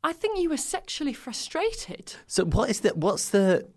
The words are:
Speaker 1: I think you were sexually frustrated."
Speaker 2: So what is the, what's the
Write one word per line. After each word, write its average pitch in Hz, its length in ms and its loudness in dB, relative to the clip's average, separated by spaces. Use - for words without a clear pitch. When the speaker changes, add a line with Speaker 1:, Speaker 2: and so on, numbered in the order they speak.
Speaker 1:
I 330 100 -2
think 427 260 -2
you 339 100 2
were 311 80 0
sexually - 560 -4
frustrated." - 1000 -6
Speaker 2:
So 185 200 0
what 226 240 2
is 214 120 0
the, 196 140 6
what's 175 360 0
the 190 440 4